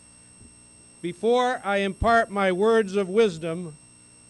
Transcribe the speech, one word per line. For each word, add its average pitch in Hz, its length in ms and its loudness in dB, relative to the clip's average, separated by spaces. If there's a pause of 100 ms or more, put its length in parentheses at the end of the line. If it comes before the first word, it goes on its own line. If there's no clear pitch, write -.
(1000)
Before 240 640 -2
I 202 140 0
impart 202 520 0
my 196 220 0
words 208 420 2
of 196 140 -2
wisdom 170 680 -2 (540)